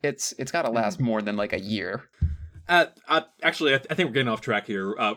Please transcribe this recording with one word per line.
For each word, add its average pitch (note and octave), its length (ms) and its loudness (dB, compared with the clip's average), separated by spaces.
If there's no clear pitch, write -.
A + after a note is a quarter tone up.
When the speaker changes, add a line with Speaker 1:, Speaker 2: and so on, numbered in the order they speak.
Speaker 1:
It's, - 360 -4
it's C3 140 -6
gotta D#3 180 0
last A2 280 0
Speaker 2:
Hmm. C3+ 60 0
Speaker 1:
more A2 160 2
than, G#2 160 -2
like, G2+ 160 -2
a F#2 80 -2
year. G2 440 -4
Speaker 2:
Uh, E3+ 200 6
uh, D#3+ 120 4
actually, D#3+ 320 4
I, - 40 6
th-, - 120 -8
I D#3 40 -2
think F3+ 140 2
we're A2+ 60 -6
getting B2+ 140 2
off A2 120 0
track G#2 260 -2
here, G2 320 -4
uh, A2 180 0